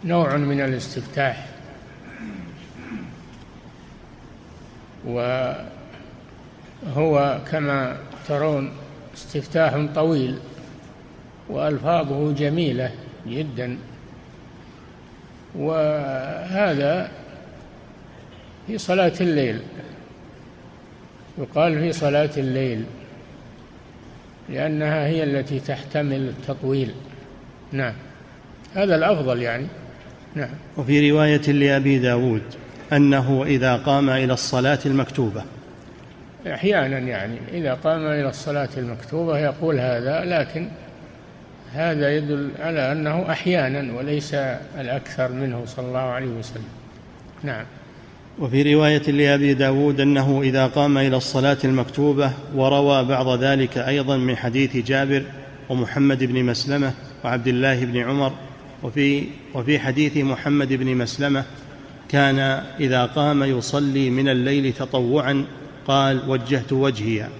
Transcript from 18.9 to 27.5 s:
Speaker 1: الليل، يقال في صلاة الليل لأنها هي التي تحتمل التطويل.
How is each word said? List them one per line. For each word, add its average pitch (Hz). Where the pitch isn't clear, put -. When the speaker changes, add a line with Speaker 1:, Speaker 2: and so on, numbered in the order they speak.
Speaker 1:
الليل، 139
يقال 151
في 165
صلاة 147
الليل 127
لأنها 151
هي 160
التي 139
تحتمل 135
التطويل. 135